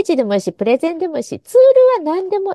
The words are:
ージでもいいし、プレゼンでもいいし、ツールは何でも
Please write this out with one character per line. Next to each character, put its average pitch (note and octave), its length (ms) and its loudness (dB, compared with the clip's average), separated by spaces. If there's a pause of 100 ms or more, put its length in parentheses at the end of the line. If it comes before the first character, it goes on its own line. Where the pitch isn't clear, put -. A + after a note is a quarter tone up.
ー - 20 -6
ジ E4+ 140 -2
で B3+ 80 -2
も G3+ 80 -4
い G3+ 60 0
い - 20 -2
し、 F#3+ 100 -6
プ - 140 -8
レ A#3 120 2
ゼ D#4+ 140 -4
ン E4+ 60 -10
で F4+ 100 -6
も D#4 100 -8
い - 40 -4
い - 20 -12
し、 - 160 -12
ツ - 180 -4
ー B4+ 440 4
ル D4+ 40 -10
は D#4 100 -2
何 F#4+ 140 -6
で G4+ 100 -4
も G4 160 -6